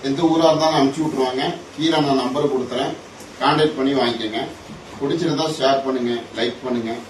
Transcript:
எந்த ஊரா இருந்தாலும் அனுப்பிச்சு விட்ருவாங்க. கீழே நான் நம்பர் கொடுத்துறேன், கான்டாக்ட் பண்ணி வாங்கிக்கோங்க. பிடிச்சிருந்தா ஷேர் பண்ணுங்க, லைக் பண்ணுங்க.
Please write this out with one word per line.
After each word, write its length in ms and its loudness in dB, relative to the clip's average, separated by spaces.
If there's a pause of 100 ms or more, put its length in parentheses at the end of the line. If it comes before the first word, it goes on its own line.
எந்த 140 0 (100)
ஊரா 180 6
இருந்தாலும் 300 4
அனுப்பிச்சு 260 2
விட்ருவாங்க. 380 0 (320)
கீழே 300 2
நான் 180 2
நம்பர் 300 0
கொடுத்துறேன், 400 -2 (480)
கான்டாக்ட் 380 2
பண்ணி 200 2
வாங்கிக்கோங்க. 420 -2 (580)
பிடிச்சிருந்தா 460 0 (140)
ஷேர் 260 2
பண்ணுங்க, 280 0 (260)
லைக் 260 -2
பண்ணுங்க. 260 -4 (180)